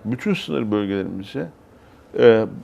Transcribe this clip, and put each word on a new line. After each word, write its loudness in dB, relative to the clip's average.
bütün -2
sınır -4
bölgelerimize, -4
e, 8